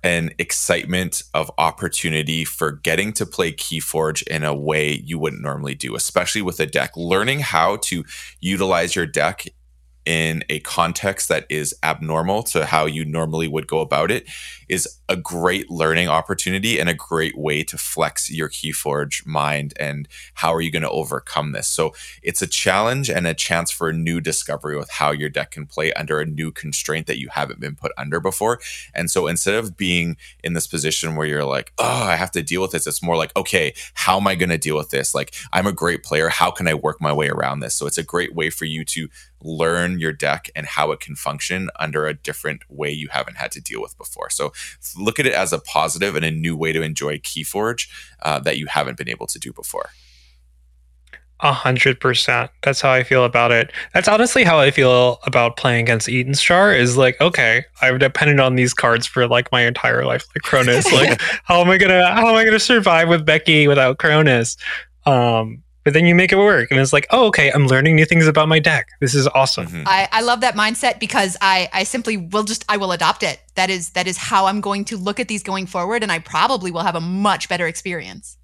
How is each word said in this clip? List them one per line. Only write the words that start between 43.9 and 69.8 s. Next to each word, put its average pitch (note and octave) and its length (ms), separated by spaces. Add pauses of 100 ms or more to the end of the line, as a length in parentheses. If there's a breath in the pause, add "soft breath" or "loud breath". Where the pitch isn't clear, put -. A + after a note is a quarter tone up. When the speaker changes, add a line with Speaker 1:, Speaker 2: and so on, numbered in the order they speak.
Speaker 1:
before. - 320
So - 220 (440 loud breath)
look G#2 220
at C3+ 80
it A2+ 60
as D#2+ 200
a D#2+ 60
positive D#2+ 580
and D#2+ 80
a D#2+ 60
new D#2+ 260
way D#2+ 160
to D#2+ 100
enjoy D2 360
Keyforge, G#2 720 (340 loud breath)
uh, D2+ 180
that C2+ 180
you D2 80
haven't C2+ 320
been B1+ 100
able - 200
to - 100
do B1+ 140
before. - 380 (1500 soft breath)
Speaker 2:
A C#3+ 80
hundred B2+ 480
percent. B2 520 (100)
That's C#3 180
how C3+ 120
I B2+ 100
feel B2+ 220
about A#2 260
it. A#2 220 (200 loud breath)
That's F#3 140
honestly A3+ 380
how E3 160
I C#3 100
feel B2 540
about A#2+ 320
playing A#2+ 260
against A2+ 260
Eaton's B2+ 320
Char, F#3+ 320
is B2 240
like, B2+ 240
"Okay, C3 440 (160)
I've B2+ 180
depended C#3 400
on C3 160
these B2+ 180
cards A#2 360
for, B2 180
like, B2 240
my B2 120
entire A#2+ 420
life, B2+ 200 (120)
like D3+ 80
Cronus. B2 480
Like, B2+ 280
Speaker 1:
<laughs> - 240
Speaker 2:
how F3 160
am F3 80
I F#3 100
gonna, F#3 340
how A3+ 160
am A3 80
I A3 80
gonna A3 160
survive F#3+ 480
with E3 180
Becky D#3 400
without C3+ 320
Cronus?" D3 580 (480 loud breath)
Um, A#2 600 (180)
but C#3+ 120
then E3 120
you F3 80
make F3+ 160
it G3 80
work, F#3+ 320
and C3+ 80
it's C3+ 140
like, D3 180
"Oh, A#3+ 160
okay, D3+ 240
I'm C#3 160
learning C3+ 300
new D#3 80
things D#3+ 240
about D#3 200
my D#3+ 120
deck. D3+ 260 (140)
This C3 160
is C3+ 100
awesome." C3+ 400
Speaker 1:
Mm-hmm. E2+ 180